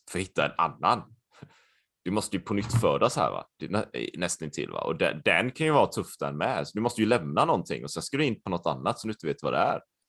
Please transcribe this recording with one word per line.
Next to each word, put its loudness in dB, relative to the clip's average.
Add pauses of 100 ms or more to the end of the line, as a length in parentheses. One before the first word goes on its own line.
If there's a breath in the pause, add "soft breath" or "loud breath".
(100)
för -6
att -2
hitta 0
en -6
annan. 2 (1000 soft breath)
Du -2
måste -2
ju -6
på -4
nytt 0
födas 4
här, 2
va? -8 (120)
Det -8
är -8
nä-, -4
nästintill, -4
va? -6
Och -2
den, 0
den 4
kan -2
ju 4
vara 8
tuff -6
den -4
med. 0
Så -8
du 0
måste 0
ju 6
lämna 2
någonting 0
och -10
sen -6
ska -6
du 2
in -2
på -6
något -2
annat -2
som -8
du -4
inte -12
vet -2
vad 0
det 2
är. 2 (280)